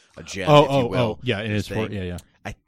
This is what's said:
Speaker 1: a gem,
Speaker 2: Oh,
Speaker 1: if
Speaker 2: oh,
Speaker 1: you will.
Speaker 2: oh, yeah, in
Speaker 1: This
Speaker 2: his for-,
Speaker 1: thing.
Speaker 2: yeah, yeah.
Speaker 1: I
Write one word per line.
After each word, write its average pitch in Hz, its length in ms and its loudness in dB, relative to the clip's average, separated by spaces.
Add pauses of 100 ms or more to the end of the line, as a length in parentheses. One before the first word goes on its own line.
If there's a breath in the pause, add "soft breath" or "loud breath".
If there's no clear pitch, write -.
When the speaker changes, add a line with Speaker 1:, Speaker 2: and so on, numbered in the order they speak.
(160 soft breath)
Speaker 1:
a 80 80 -16
gem, 92 260 -4
Speaker 2:
Oh, 147 140 8
Speaker 1:
if 135 60 0
Speaker 2:
oh, 139 120 2
Speaker 1:
you 117 60 0
will. 131 100 -2
Speaker 2:
oh, 113 240 0
yeah, 113 180 -2
in 110 120 -4
Speaker 1:
This 104 160 0
Speaker 2:
his 98 80 -8
for-, 107 100 -2
Speaker 1:
thing. 104 100 -10
Speaker 2:
yeah, 95 60 -6
yeah. 87 160 -6 (260 soft breath)
Speaker 1:
I 85 120 -12 (120)